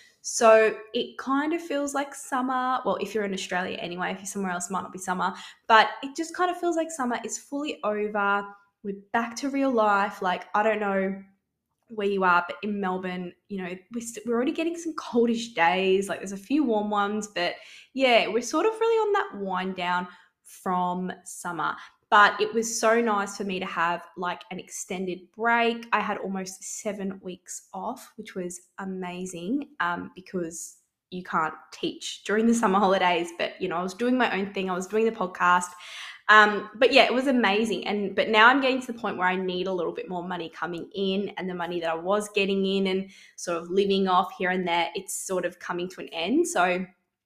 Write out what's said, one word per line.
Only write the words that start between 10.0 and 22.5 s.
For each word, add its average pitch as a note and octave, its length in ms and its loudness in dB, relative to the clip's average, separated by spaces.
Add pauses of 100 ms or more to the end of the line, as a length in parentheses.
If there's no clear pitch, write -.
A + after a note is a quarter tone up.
Like, F3+ 240 -2 (100)
I G#3+ 80 4
don't G#3+ 160 2
know G3 420 -2 (720)
where G3+ 140 -2
you G3 160 2
are, F3 240 4
but - 160 -8
in G#3 160 -4
Melbourne, F#3 540 -4 (160)
you G3 120 -6
know, F3+ 160 -8 (160)
we're, A#3+ 60 -6
st-, - 260 -12
we're A#3 80 -2
already C4 200 0
getting E4 240 -4
some D#4+ 180 -8
coldish A#3 580 0
days. F#3+ 540 4
Like, F3+ 120 -6
there's G3 120 -10
a G3 60 -10
few C#4+ 260 0
warm G#3 260 0
ones, G3+ 380 0
but F3 280 -2 (380)
yeah, A#3+ 340 6
we're G#3+ 140 0
sort D#4 240 0
of A4 140 4
really A4+ 160 4
on G#4+ 160 2
that F#4+ 320 -2
wind F#3 320 -2
down F3+ 320 0 (340)
from F3+ 720 -2 (140)
summer. D#3+ 500 -6 (340)
But - 300 8
it G#3+ 140 0